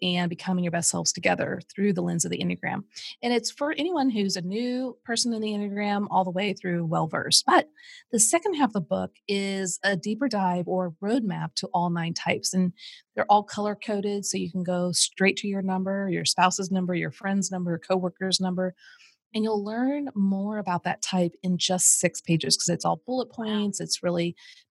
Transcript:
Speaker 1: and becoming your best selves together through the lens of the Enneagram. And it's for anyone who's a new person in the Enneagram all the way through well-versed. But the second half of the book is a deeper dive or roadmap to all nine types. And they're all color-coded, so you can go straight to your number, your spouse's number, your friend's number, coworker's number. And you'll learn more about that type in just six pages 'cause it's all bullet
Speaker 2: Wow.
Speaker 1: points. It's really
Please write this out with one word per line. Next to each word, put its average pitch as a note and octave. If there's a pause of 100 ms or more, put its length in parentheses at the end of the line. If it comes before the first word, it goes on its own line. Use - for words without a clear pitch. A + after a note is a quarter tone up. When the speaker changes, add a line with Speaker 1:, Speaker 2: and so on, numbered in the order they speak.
Speaker 1:
and F3
becoming F3+
your F3
best E3+
selves E3+
together F3+
through G3+
the F3
lens E3+
of E3+
the F3
Enneagram. F3+ (360)
And A#3+
it's A#3
for D4
anyone D4
who's G3+
a F#3
new B3
person A#3+
in A3
the G#3+
Enneagram G#3
all F#3+
the F#3
way F#3
through F3
well-versed. D#3+
But - (440)
the A3
second E4+
half C#4+
of A3
the G3+
book F#3 (100)
is G3
a G3
deeper G#3+
dive F3+
or F3+
roadmap G3
to F#3+
all F3
nine E3+
types. -
And F#3 (440)
they're G#3+
all G#3
color-coded, G#3
so -
you F#3
can F#3
go F3+
straight -
to G#3
your G3
number, F#3+
your E3+
spouse's F#3
number, F#3
your E3
friend's G3
number, F3
coworker's F#3
number. F#3 (580)
And A3
you'll G#3+
learn C4
more G3
about F3+
that -
type F3+
in F3+
just -
six -
pages D#3+
'cause -
it's E3+
all E3+
bullet B3
Speaker 2:
Wow. A#3
Speaker 1:
points. G#3
It's -
really F3 (340)